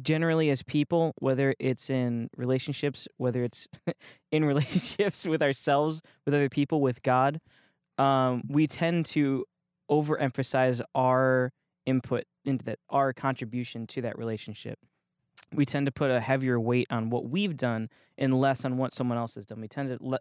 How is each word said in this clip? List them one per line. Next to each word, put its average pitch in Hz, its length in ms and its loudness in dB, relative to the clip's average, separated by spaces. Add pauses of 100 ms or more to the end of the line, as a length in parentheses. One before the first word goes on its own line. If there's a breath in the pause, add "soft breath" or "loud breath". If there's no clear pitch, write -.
generally 160 500 2
as 131 120 0
people, 160 560 0
whether 135 400 2
it's - 320 -2
in 120 460 -2
relationships, 131 720 -2 (120)
whether 123 240 0
it's - 260 -6 (180)
<laughs> - 460 -10
in 156 120 2
relationships 151 840 0
with 156 160 0
ourselves, 151 580 2 (240 soft breath)
with 143 100 0
other 143 140 4
people, 143 320 0
with 127 220 0
God, 131 380 2 (580 soft breath)
um, 131 500 2
we 147 180 4
tend 170 400 0
to 135 380 0 (460)
overemphasize 139 920 2 (140)
our 127 580 2 (320)
input 127 400 0 (220)
into 135 180 -2
that, 113 140 -6 (100)
our 135 240 2
contribution 120 760 -4
to - 140 -8
that 117 160 -6
relationship. 110 600 -8 (720)
We 143 140 2
tend 143 200 -2
to 135 60 -2
put 139 180 0
a 123 100 2
heavier 131 400 0
weight 123 300 2
on 113 200 -2
what 120 180 -2
we've 175 280 -2
done 113 320 -2 (280 soft breath)
and 131 240 2
less 135 240 2
on 127 140 -2
what 131 160 -4
someone 123 240 -2
else 117 160 -6
has 104 100 -14
done. 113 160 -14
We 110 80 -10
tend 139 220 -6
to 123 100 -6
le-, 131 200 -4